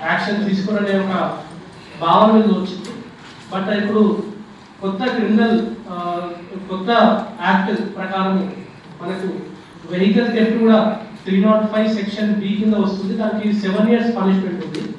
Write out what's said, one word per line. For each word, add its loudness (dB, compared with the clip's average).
యాక్షన్ -2
తీసుకోరనే 0
ఒక -2
భావన 6
మీద 6
వచ్చింది. -2
But -2
ఇప్పుడు 0
కొత్త -4
క్రిమినల్, 2
ఆ, -6
కొత్త -4
యాక్ట్ 0
ప్రకారం -2
మనకు -6
వెహికల్ 2
థెఫ్ట్ 2
కూడా 4
త్రీ 2
నాట్ 4
ఫైవ్ 2
సెక్షన్ -2
బి -4
కింద 2
వస్తుంది. -2
దానికి -2
సెవెన్ 0
ఇయర్స్ 2
పనిష్మెంట్ 0
ఉంది. -8